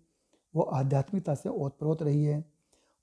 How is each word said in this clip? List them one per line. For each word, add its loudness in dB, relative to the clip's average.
वो 4
आध्यात्मिकता 0
से -4
ओतप्रोत -2
रही 2
है। -2